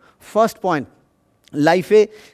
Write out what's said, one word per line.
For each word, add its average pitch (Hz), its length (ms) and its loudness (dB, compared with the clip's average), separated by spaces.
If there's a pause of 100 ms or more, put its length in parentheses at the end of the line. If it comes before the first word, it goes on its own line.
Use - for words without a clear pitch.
(320)
ফার্স্ট 214 300 -2
পয়েন্ট, 156 260 -4 (680)
লাইফে 180 520 2 (280)